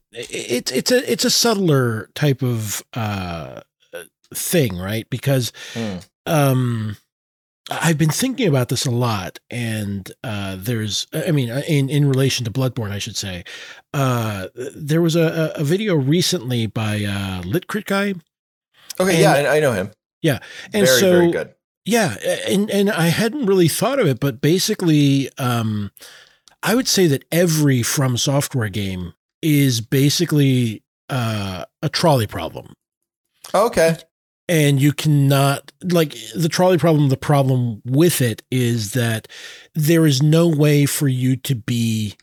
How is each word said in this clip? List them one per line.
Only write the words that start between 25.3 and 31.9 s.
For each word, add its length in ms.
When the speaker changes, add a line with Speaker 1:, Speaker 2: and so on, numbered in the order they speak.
Speaker 1:
um, 540
I 120
would 120
say 200
that 260
every 500
From 320
Software 540
game 440
is 400
basically, 1000
uh, 560
a 80
trolley 380